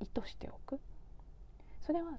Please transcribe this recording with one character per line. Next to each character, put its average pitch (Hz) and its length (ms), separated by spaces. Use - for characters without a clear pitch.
意 196 60
図 - 200
し - 80
て - 140
お - 180
く。 269 140
そ 311 100
れ 339 80
は 330 180